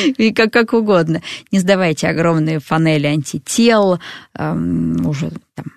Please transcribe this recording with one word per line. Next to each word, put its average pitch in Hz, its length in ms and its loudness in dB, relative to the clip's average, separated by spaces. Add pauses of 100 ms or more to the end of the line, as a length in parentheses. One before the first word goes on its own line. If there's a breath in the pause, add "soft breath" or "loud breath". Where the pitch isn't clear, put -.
<laughs> 311 180 0
и 220 140 2
как, 226 200 2
как 233 220 2
угодно. 175 480 2 (300 loud breath)
Не 196 80 2
сдавайте 180 480 0
огромные 160 520 0
панели 156 460 0
антител, 190 920 2 (360 loud breath)
эм, - 720 -2
уже 156 240 -4 (240)
там - 120 -14 (100)